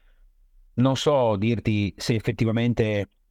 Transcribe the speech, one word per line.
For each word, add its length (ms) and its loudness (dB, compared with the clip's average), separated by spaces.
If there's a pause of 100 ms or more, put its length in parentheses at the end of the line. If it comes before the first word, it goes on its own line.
(760)
non 220 2
so 400 2
dirti 580 0
se 180 -4
effettivamente 960 0 (240)